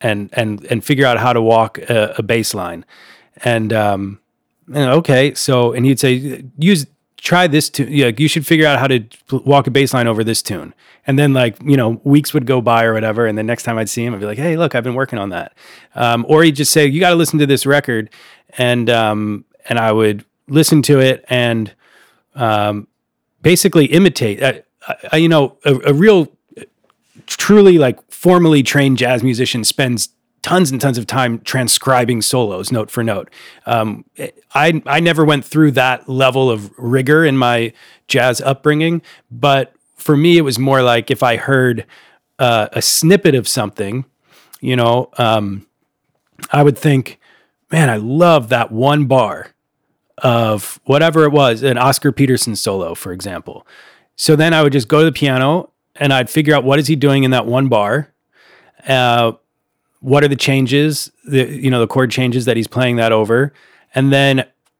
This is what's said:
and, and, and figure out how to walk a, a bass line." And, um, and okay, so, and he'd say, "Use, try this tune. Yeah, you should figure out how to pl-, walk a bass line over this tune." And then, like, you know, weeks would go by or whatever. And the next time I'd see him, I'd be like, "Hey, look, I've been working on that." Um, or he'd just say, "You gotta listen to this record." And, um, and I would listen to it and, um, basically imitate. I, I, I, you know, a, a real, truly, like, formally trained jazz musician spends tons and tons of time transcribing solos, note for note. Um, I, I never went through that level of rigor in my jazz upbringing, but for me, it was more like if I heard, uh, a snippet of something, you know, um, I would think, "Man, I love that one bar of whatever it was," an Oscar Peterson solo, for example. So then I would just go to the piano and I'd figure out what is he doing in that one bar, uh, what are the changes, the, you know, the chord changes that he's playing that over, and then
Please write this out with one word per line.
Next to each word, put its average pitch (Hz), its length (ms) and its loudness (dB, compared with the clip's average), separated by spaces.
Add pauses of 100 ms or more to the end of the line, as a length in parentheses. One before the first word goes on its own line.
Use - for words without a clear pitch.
and, 104 320 -4
and, 107 340 -4
and 117 160 -4
figure 139 240 0
out 120 120 2
how 123 160 0
to 117 80 0
walk 113 360 0
a, 110 400 -2
a 117 40 -4
bass 110 320 -4
line." 87 300 -10 (600)
And, 117 280 -2
um, 101 480 -4 (480)
and 135 220 -2
okay, 143 440 2
so, 123 400 0
and 123 100 -2
he'd 135 160 2
say, 131 440 -2 (140)
"Use, 160 280 2 (320)
try 180 280 0
this 151 220 0
tune. 127 240 -6
Yeah, 135 240 2
you 151 120 0
should 156 180 -4
figure 156 200 2
out 143 120 2
how 131 80 0
to 127 140 0 (280)
pl-, 135 160 -4
walk 139 220 4
a 135 40 -4
bass 135 220 0
line 123 140 0
over 110 180 0
this 110 160 -2
tune." 85 320 -10 (340)
And 135 120 0
then, 143 160 2
like, 123 280 0
you 139 140 2
know, 113 280 -2
weeks 143 280 2
would 131 140 -2
go 127 160 0
by 117 220 2
or 113 100 0
whatever. 110 320 -2
And 107 100 -4
the 110 60 -4
next 113 220 -6
time 117 120 -6
I'd 110 140 -4
see 120 160 -6
him, 120 80 -6
I'd 98 60 -10
be 104 60 -8
like, 107 120 -10
"Hey, 160 180 -4
look, 165 180 -2
I've 120 100 -4
been 123 100 -6
working 127 240 -6
on 101 120 -6
that." - 220 -12 (420)
Um, 117 320 -2
or 156 180 4
he'd 151 120 2
just 143 160 -2
say, 151 140 4
"You 139 140 -2
gotta 180 160 2
listen 160 240 0
to 143 60 2
this 135 200 0
record." 135 420 -2 (480)
And, 120 320 0
um, 107 560 -2 (240)
and 117 100 -2
I 113 140 0
would 107 320 0 (240)
listen 147 340 2
to 143 180 2
it 131 280 0
and, 117 440 -2 (640)
um, 104 520 -4 (560)
basically 165 440 4
imitate. 135 560 0
I, 131 200 -2 (240)
I, - 100 -8 (160)
I, 160 60 0
you 165 100 4
know, 147 360 2
a, 139 100 2 (160)
a 143 40 2
real, 180 380 4 (920)
truly, 196 520 6
like, 131 200 0 (120)
formally 165 520 2
trained 135 360 0
jazz 123 240 -2
musician 120 420 -2
spends 123 460 -4 (320)
tons 175 280 0
and 131 100 -6
tons 123 180 -2
of 110 80 -8
time 123 340 -2
transcribing 123 800 -2
solos, 101 500 -4
note 110 200 -4
for 120 120 -6
note. 107 280 -6 (340)
Um, 110 400 -4 (500)
I, 156 300 0
I 143 160 -2
never 165 240 2
went 147 200 2
through 151 280 2
that 127 360 -2
level 131 420 0
of 104 280 -6
rigor 131 460 2
in 135 140 0
my 120 340 0 (360)
jazz 123 340 0
upbringing, 151 580 -2 (300)
but 135 440 0 (220)
for 151 200 0
me, 170 200 4
it 170 60 4
was 131 160 -4
more 135 240 2
like 120 280 0
if 127 120 -4
I 117 140 2
heard, 127 500 0 (520)
uh, 117 340 0
a - 100 -6
snippet 170 520 2
of 120 140 -2
something, 107 560 -6 (560)
you 127 160 -2
know, 120 320 0 (100)
um, 107 480 -2 (840)
I 143 120 2
would 143 140 2
think, 139 420 -2 (520)
"Man, 160 180 0
I 113 80 -2
love 139 520 2
that 117 240 -2
one 139 340 0
bar 113 480 -2 (640)
of 117 680 -2
whatever 156 400 2
it 147 80 2
was," 127 300 2
an 131 160 0
Oscar 135 340 0
Peterson 127 440 0
solo, 90 380 -6
for 92 180 -12
example. 92 540 -14 (500)
So 156 200 2
then 160 160 2
I 160 100 4
would 143 100 2
just 131 160 -2
go 240 100 2
to 160 80 4
the 151 60 0
piano 139 580 -2 (260)
and 139 160 0
I'd 127 160 0
figure 151 260 0
out 139 100 0
what 139 140 2
is 143 100 -2
he 156 80 0
doing 139 280 2
in 127 60 2
that 120 160 0
one 127 220 0
bar, 117 440 -2 (760)
uh, 120 440 0 (680)
what 139 220 2
are 147 60 4
the 139 80 0
changes, 139 720 0 (140)
the, 131 240 0
you 139 220 -4
know, 123 100 2
the 113 60 2
chord 127 240 0
changes 123 340 -2
that 117 120 0
he's 113 120 -4
playing 123 280 -2
that 113 160 2
over, 113 400 0 (420)
and 135 180 0
then 139 320 2 (360)